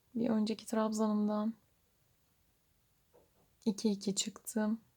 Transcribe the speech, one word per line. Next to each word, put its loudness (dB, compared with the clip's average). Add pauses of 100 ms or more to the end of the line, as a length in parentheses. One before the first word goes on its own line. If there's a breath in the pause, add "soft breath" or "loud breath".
(160)
bir 2
önceki 0
trabzanımdan 0 (2000)
iki 0
iki -2
çıktım. -4 (180)